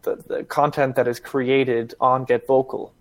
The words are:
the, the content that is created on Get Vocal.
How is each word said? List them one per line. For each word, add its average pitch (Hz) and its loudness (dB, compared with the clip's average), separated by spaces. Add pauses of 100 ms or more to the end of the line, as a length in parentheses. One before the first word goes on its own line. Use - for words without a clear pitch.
the, - -4 (120)
the - -6
content 147 0
that 120 2
is 120 -4
created 127 0
on 131 2
Get 120 0
Vocal. 131 0